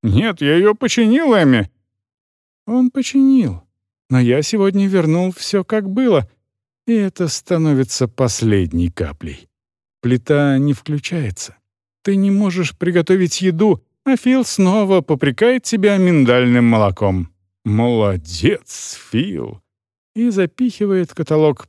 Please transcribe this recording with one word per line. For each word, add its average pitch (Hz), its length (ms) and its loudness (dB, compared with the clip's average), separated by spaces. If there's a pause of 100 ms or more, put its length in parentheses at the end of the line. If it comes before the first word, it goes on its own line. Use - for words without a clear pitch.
«Нет, 180 400 -2
я 147 140 2
ее 202 180 4
починил, 240 600 0
Эмми!» 131 340 2 (960)
Он 247 240 0
починил, 262 720 0 (480)
но 127 100 2
я 123 220 2
сегодня 196 460 0
вернул 180 440 0
все 190 320 -4
как 214 260 -4
было, 202 400 0 (580)
и 233 60 0
это 196 340 -2
становится 147 800 -2
последней 98 800 0
каплей. 73 580 -10 (540)
Плита 135 560 0
не 143 160 0
включается. 147 840 -8 (440)
Ты 196 140 -2
не 196 160 2
можешь 185 460 -2
приготовить 175 640 0
еду, 190 420 0 (220)
а 269 120 2
Фил 254 260 0
снова 190 580 2
попрекает 160 600 0
тебя 202 340 0
миндальным 123 680 4
молоком. 98 640 0 (340)
«Молодец, 104 1400 -2 (100)
Фил!» 113 520 -6 (540)
И 233 140 0
запихивает 196 840 -4
каталог 156 560 0